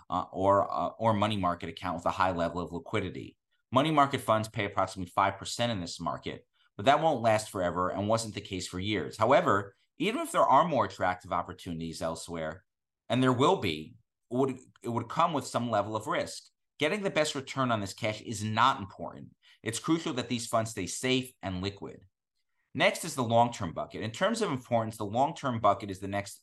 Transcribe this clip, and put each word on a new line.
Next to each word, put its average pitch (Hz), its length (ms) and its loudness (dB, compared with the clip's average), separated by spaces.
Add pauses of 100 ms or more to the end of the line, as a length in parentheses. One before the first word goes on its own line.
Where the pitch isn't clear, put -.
uh, 90 220 -2
or, 95 400 4
uh, 80 180 -2 (100)
or 113 140 4
money 104 240 0
market 87 320 -2
account 85 280 -6
with 85 100 -4
a 85 40 2
high 95 200 2
level 85 300 -2
of 85 120 -8
liquidity. 85 640 -6 (340)
Money 143 200 4
market 139 300 4
funds 110 260 2
pay 110 160 -4
approximately 98 500 -2
five 98 240 2
percent 120 320 -2
in 104 120 -2
this - 180 -8
market, 69 460 -6 (320)
but 101 80 -2
that 147 160 6
won't 151 220 2
last 107 260 2
forever 90 400 0
and 101 180 -2
wasn't 110 260 0
the 110 60 -6
case 92 280 -8
for 92 120 -8
years. 92 380 -2
However, 110 580 4 (220)
even 220 240 -2
if 320 100 -6
there 165 140 4
are 143 200 6
more 131 200 2
attractive 92 480 -2
opportunities 85 680 -6
elsewhere, 82 640 -6 (460)
and 120 120 2
there 131 120 6
will 151 240 4
be, 78 380 -4 (360)
it 120 60 -2
would, 131 200 2 (240)
it 113 80 -8
would 117 200 -4
come 170 240 2
with 135 120 -2
some 120 240 -2
level 107 280 2
of 107 100 -8
risk. 147 360 -4 (360)
Getting 190 220 0
the 196 80 0
best 151 260 0
return 131 340 -2
on 110 120 2
this 95 120 -6
cash 107 280 -4
is 110 220 -6
not 110 360 4
important. 85 480 -12 (340)
It's 110 180 -4
crucial 160 340 0
that 123 160 -4
these 120 180 -4
funds 113 240 0
stay 92 140 -6
safe 127 560 0
and 92 200 -4
liquid. 98 380 -8 (760)
Next 185 280 2
is 165 120 -6
the 131 80 0
long-term 117 500 2
bucket. 76 300 -8
In 110 80 -6
terms 214 300 0
of 180 100 0
importance, 113 440 -2
the 107 100 -8
long-term 127 540 -2
bucket 101 300 2
is 95 100 -8
the 98 80 -8
next 101 360 -6